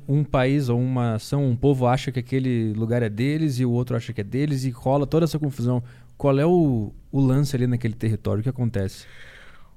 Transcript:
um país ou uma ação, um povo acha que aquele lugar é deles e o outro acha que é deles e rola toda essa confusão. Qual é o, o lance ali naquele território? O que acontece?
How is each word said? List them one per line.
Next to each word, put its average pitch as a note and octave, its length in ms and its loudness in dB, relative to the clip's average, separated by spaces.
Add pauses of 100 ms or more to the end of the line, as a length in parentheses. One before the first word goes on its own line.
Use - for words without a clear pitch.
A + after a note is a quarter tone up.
um C#3+ 160 2
país C#3 440 2
ou A#2+ 120 2
uma B2 340 0
ação, C#3 340 -2
um B2 80 2
povo C3 300 2
acha B2+ 260 0
que B2 60 -8
aquele A#2+ 560 0
lugar A2+ 300 0
é A2 60 0
deles C3+ 500 0
e B2+ 60 2
o B2 40 0
outro A#2+ 260 0
acha A#2 160 -6
que G#2+ 100 -6
é - 20 -6
deles C3 420 -2
e C3 60 -2
rola C#3 340 0
toda D#3+ 200 2
essa D3+ 120 -2
confusão. B2 460 -2 (340)
Qual C#3 220 4
é D3 80 4
o, C#3+ 440 2 (200)
o C#3 100 2
lance C3+ 340 2
ali B2 120 2
naquele A#2+ 260 0
território? G#2 460 -2
O G#2+ 40 -2
que C3 60 -2
acontece? A2 560 -4 (720)